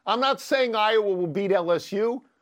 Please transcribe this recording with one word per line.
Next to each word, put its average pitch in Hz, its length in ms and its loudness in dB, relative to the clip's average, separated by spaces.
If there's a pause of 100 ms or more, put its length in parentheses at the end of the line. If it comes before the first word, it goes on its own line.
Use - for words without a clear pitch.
I'm 220 140 0
not 269 200 0
saying 254 360 0
Iowa 214 380 2
will 180 120 -2
beat 185 240 -2
L 175 220 2
S 160 180 -2
U. 233 320 -2 (200)